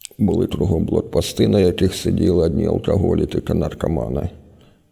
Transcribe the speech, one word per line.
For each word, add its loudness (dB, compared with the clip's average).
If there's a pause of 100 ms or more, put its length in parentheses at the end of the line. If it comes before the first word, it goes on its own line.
(180)
Були 2
кругом 0
блокпости, 0
на 4
яких 2
сиділи 2
одні 0
алкоголіки, 0
наркомани. -2 (640)